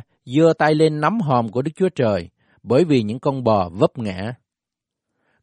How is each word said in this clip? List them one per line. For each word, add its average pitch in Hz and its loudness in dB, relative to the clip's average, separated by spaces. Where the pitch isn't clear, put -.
giơ 156 2
tay 156 2
lên 151 0
nắm 185 0
hòm 123 0
của 120 -4
Đức 156 -4
Chúa 185 -2
Trời, 101 -2
bởi 120 2
vì 135 2
những 107 -6
con 135 -4
bò 101 2
vấp 95 -2
ngã. 104 -8